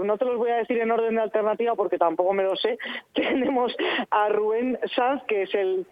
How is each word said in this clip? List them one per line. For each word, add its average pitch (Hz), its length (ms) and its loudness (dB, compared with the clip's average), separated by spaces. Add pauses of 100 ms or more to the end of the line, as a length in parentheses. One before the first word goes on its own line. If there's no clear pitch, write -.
no 208 140 0
te 254 80 -2
los 247 120 0
voy 233 120 0
a 233 80 0
decir 226 220 0
en 226 120 0
orden 226 240 2
de 226 60 2
alternativa 214 540 0
porque 180 220 0
tampoco 175 360 2
me 196 100 2
lo 190 120 0
sé. 240 220 -2 (180)
<laughs> - 180 -16
Tenemos 254 640 0 (340)
a 208 200 2
Rubén 220 500 0 (160)
Sanz, 262 320 0
que 196 160 0
es 185 100 -4
el 190 380 0